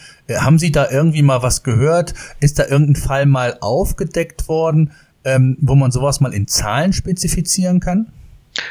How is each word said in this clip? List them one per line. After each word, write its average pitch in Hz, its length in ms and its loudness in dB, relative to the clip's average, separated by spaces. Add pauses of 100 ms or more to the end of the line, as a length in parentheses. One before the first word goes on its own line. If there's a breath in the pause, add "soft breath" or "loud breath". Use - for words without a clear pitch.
(280 loud breath)
Äh, 113 80 -6
haben 151 240 4
Sie 170 100 0
da 143 180 2
irgendwie 151 340 0
mal 131 200 4
was 123 220 -2
gehört? 147 500 0 (240 loud breath)
Ist - 220 2
da - 60 0
irgendein 143 360 2
Fall 139 240 0
mal 127 340 0
aufgedeckt 165 880 -4
worden, 160 460 0 (320 loud breath)
ähm, 131 360 2
wo 139 140 2
man 135 160 4
sowas 131 300 -2
mal 135 120 0
in 101 140 -2
Zahlen 135 460 0
spezifizieren 180 880 -2
kann? 190 320 -2 (580 loud breath)